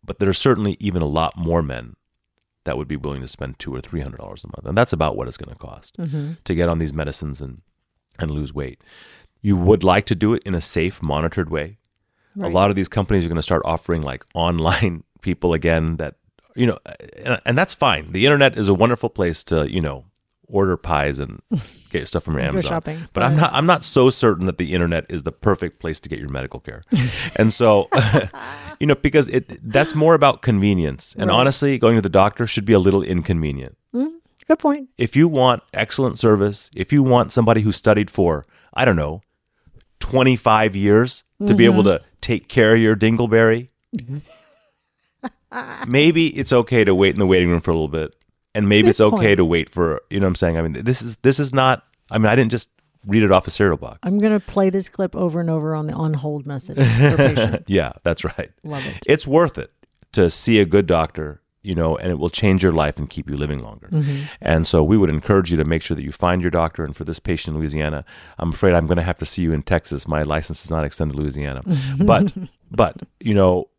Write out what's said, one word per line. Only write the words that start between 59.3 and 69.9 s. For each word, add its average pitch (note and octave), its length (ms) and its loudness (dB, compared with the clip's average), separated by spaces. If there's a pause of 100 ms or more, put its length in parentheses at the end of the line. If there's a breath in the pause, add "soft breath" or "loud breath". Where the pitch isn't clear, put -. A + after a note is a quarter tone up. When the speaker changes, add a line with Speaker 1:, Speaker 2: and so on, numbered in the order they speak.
Speaker 1:
it - 140 -12 (400)
to F2+ 180 4
see A2 300 2
a G2 60 6
good F#2 200 4
doctor, D#2+ 560 -2 (220)
you G2 120 -6
know, D#2+ 200 0
and F2+ 160 -4
it E2+ 80 -2
will E2 100 -2
change F#2+ 320 0
your F#2 120 4
life D2+ 260 0
and C#2+ 100 -6
keep D2 200 -12
you C#2+ 80 -6
living D2 220 -6
longer. - 280 -18
Speaker 2:
Mm-hmm. C#3+ 360 -4 (180)
Speaker 1:
And E2 260 0
so D#2 160 4
we F#2+ 140 4
would F#2+ 120 4
encourage E2+ 400 0
you E2+ 80 0
to D#2 60 0
make D#2+ 180 -2
sure - 140 -6
that D2 80 -10
you C#2+ 80 -10
find F2+ 300 -2
your F2 100 -2
doctor. E2 320 -2
And D2 120 -10
for D#2+ 100 -12
this D#2+ 140 -10
patient D#2+ 360 -6
in D#2 60 -4
Louisiana, D2+ 420 -6 (340 loud breath)
I'm E2 120 -4
afraid F2+ 260 2
I'm E2 100 2
gonna E2+ 160 0
have E2+ 180 -4
to D#2+ 60 -6
see - 180 -6
you D#2+ 100 0
in D2 100 -4
Texas. D2+ 460 -4